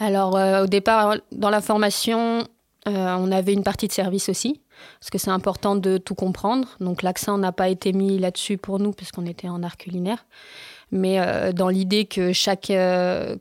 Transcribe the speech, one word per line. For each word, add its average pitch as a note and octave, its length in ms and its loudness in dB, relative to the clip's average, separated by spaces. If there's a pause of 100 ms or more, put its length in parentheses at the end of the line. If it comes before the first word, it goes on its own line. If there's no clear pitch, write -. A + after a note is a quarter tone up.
Alors, G3 360 2
euh, F#3+ 280 4
au - 20 2
départ, G#3 480 4 (160)
dans G3+ 200 0
la G#3+ 100 2
formation, A3+ 800 0 (480)
euh, F#3 280 0
on F#3 140 0
avait F#3+ 220 2
une G3 100 2
partie G3 240 -2
de F#3+ 60 -4
service F#3+ 360 -2
aussi, A#3 320 -2 (380)
parce - 120 -18
que G3 80 -2
c'est G3 120 -2
important G3 460 0
de F#3+ 220 2
tout F3+ 180 -8
comprendre. G#3 500 0 (140)
Donc, F3+ 220 -4
l'accent F#3 360 -2
n'a F#3 140 0
pas F#3 160 0
été F#3 240 0
mis F#3+ 260 2
là-dessus F#3 400 -2
pour G3 220 -4
nous, G#3 100 0
parce - 220 -10
qu'on F3 120 -6
était F3 240 -8
en F3 140 -4
art F3 140 -8
culinaire. F3+ 500 -6 (640)
Mais, F#3+ 300 2
euh, F#3 320 0
dans F#3 160 0
l'idée F#3+ 380 2
que F3+ 260 0
chaque, F#3+ 380 0
euh, F#3 720 2